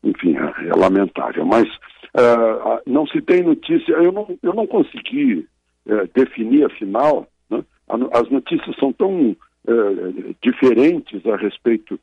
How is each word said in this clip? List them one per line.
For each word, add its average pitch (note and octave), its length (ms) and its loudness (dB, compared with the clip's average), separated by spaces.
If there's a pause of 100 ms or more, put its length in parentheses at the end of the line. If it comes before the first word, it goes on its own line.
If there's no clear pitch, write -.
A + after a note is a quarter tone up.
Enfim, F2+ 340 0
é, D2+ 320 -6
é E2+ 60 0
lamentável. F#2 720 0
Mas, G#2+ 220 2 (460)
ah, B2+ 80 4 (420)
ah, A2+ 200 -2
não C#3+ 220 0
se D3 160 -4
tem F3+ 220 2
notícia, E3 480 0
eu E3+ 180 4
não, G3 320 -8
eu F3 100 -2
não G#3 140 -2
consegui, C3+ 800 -2 (400)
eh, G#2+ 260 0
definir, B2+ 520 2
afinal, A2+ 640 -2 (200)
né? A#2 160 -6 (240)
A A2+ 80 -4
no-, B2 160 -2
as A#2 160 2
notícias C#3 460 -4
são C3+ 180 -2
tão, F3 440 0 (320)
eh, G2+ 760 -2
diferentes B2+ 840 2
a G#2+ 120 0
respeito G#2+ 680 -4